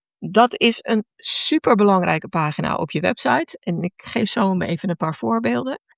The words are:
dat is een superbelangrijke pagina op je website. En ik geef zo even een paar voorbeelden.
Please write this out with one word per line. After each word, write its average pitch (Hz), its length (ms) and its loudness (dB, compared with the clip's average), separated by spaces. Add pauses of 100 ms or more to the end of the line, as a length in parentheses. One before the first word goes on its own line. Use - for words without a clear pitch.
(180)
dat 208 420 2
is 233 220 2
een 220 240 -2 (100)
superbelangrijke 196 1120 2
pagina 156 480 -2
op 160 160 -4
je - 80 -4
website. 240 600 0
En 170 220 -4
ik 180 140 -6
geef - 340 -4
zo 196 280 0
even 170 320 -4
een 170 60 -2
paar 160 200 -4
voorbeelden. 233 680 -2 (160)